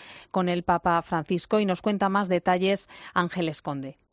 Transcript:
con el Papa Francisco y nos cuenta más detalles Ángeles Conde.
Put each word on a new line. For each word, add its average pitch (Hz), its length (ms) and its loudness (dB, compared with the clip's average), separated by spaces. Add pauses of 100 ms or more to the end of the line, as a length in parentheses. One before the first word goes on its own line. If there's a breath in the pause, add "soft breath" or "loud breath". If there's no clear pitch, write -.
(320 loud breath)
con 185 180 2
el 175 140 0
Papa 170 380 2
Francisco 175 600 0
y 208 40 2
nos 180 160 -2
cuenta 196 280 0
más 196 180 0
detalles 185 640 2 (240 loud breath)
Ángeles 175 480 -2
Conde. 135 360 -8 (160)